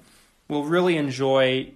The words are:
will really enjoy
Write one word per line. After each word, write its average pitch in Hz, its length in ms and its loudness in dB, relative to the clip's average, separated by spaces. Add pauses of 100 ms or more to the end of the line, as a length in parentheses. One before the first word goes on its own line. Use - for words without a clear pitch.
(480)
will 147 160 -4
really 175 320 2
enjoy 135 800 0